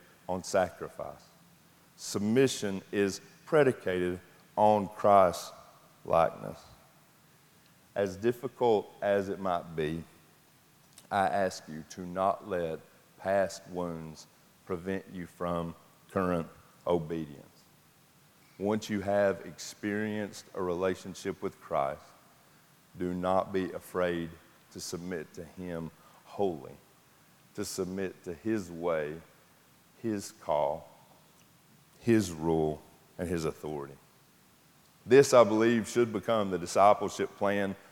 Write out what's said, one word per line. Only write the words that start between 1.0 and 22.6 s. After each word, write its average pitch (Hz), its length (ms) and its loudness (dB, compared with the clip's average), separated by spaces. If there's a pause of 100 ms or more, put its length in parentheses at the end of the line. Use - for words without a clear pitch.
Submission 107 880 0 (100)
is 101 300 0 (240)
predicated 92 760 2 (360)
on 104 320 4
Christ 98 680 4 (500)
likeness. 62 560 0 (1400)
As 98 180 -2
difficult 117 720 0 (140)
as 101 300 2
it 92 100 -6
might 87 340 -4
be, 80 300 -2 (1040)
I 98 160 2
ask 95 400 0
you 78 240 -12
to 98 120 -12
not 92 460 -2
let 85 300 -2 (400)
past 95 440 0 (100)
wounds 82 540 -8 (400)
prevent 92 460 -6
you 87 140 -10
from 85 480 -4 (380)
current 90 340 0 (400)
obedience. 80 540 -2 (1200)
Once 104 300 -2
you 104 120 -4
have 101 440 4
experienced 104 1080 -6
a 98 80 -6
relationship 92 800 -4
with 95 180 -8
Christ, 71 400 -2 (1000)